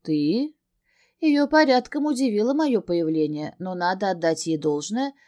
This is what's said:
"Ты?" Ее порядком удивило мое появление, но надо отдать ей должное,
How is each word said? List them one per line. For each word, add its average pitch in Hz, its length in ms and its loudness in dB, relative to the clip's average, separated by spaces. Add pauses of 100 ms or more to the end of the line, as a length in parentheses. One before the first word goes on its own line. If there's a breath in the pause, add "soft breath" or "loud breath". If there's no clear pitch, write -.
"Ты?" 165 520 0 (680)
Ее 285 280 4
порядком 285 580 2
удивило 247 460 0
мое 277 300 0
появление, 156 760 -2
но 185 160 -8
надо 185 360 -2
отдать 165 360 -2
ей 160 120 -2
должное, 160 560 -2 (140 soft breath)